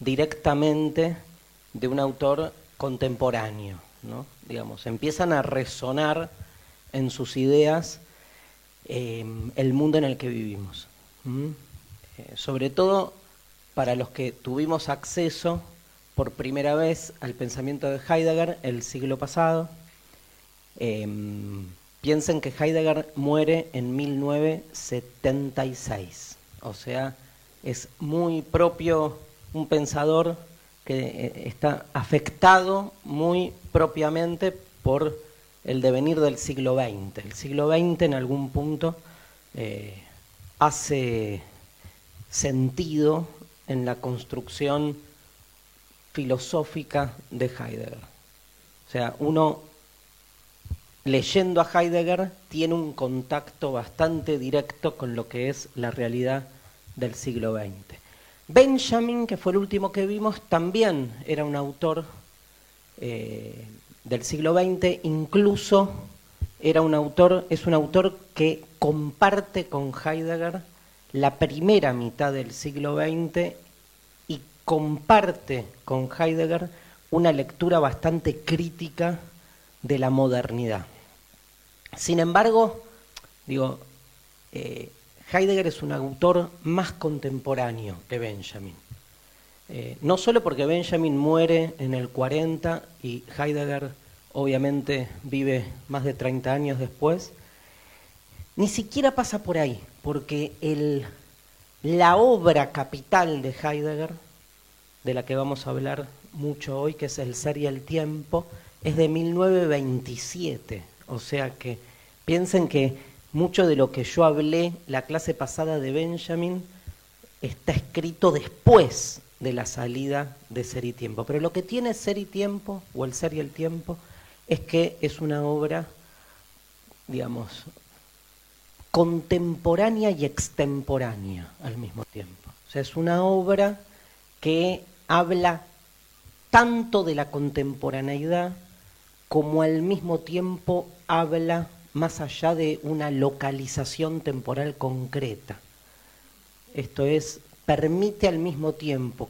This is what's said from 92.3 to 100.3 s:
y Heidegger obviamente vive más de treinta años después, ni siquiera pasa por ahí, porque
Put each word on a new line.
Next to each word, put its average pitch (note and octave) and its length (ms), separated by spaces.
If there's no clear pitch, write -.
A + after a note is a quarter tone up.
y B2 220
Heidegger C#3+ 540
obviamente C#3 760
vive C3+ 420
más C#3 160
de C#3 80
treinta C3 400
años C#3 260
después, D3+ 540
ni G3+ 120
siquiera C4 440
pasa G#3+ 300
por F3 140
ahí, C3 260
porque D3 580